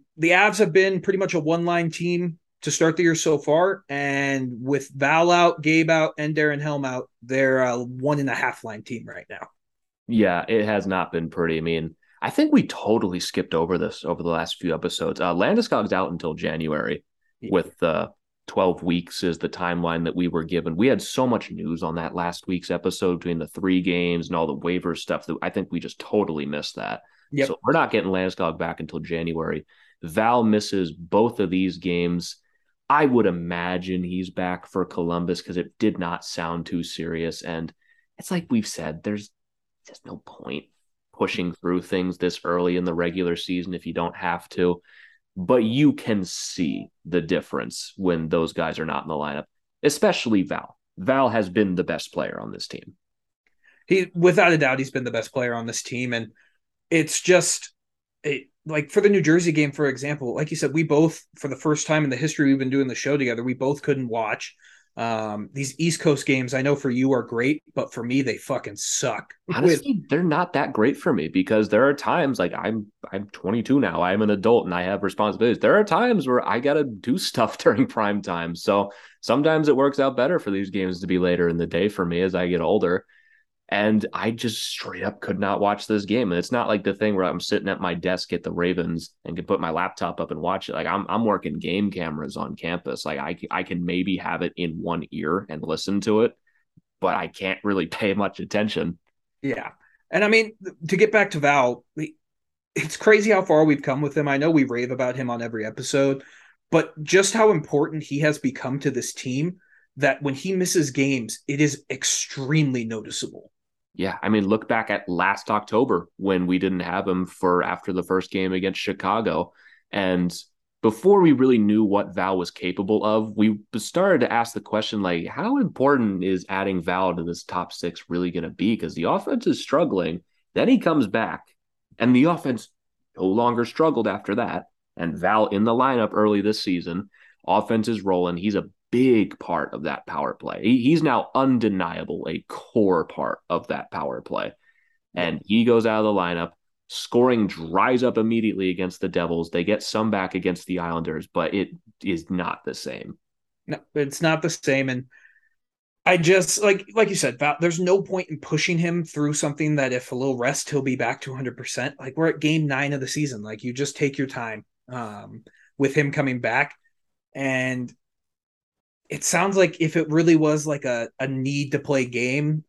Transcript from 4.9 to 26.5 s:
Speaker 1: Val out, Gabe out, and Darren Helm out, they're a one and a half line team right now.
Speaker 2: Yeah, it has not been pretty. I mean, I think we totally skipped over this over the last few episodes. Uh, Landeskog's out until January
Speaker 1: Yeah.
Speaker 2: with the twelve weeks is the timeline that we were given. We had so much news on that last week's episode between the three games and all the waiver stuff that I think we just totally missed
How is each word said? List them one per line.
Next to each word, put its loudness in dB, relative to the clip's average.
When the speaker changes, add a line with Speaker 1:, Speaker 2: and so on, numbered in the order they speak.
Speaker 1:
Val 4
out, 6
Gabe 4
out, 2
and -2
Darren 0
Helm -4
out, -6
they're 4
a 0
one -2
and 0
a -2
half -4
line -12
team -10
right -14
now. -14
Speaker 2:
Yeah, 2
it 2
has 0
not 0
been -4
pretty. 0
I -4
mean, -4
I -2
think 2
we 6
totally 0
skipped -4
over 0
this -6
over -4
the -2
last -4
few -2
episodes. -4
Uh, 0
Landeskog's 0
out -2
until -6
January -4
Speaker 1:
Yeah. -10
Speaker 2:
with 0
the -2
twelve 0
weeks -2
is -2
the -6
timeline -2
that -4
we 0
were -2
given. -4
We 2
had 2
so -2
much -2
news -6
on -4
that -6
last -6
week's -4
episode -2
between -4
the -8
three 0
games 0
and -2
all 0
the -4
waiver -4
stuff -6
that -6
I -4
think -4
we -4
just -14
totally -2
missed -8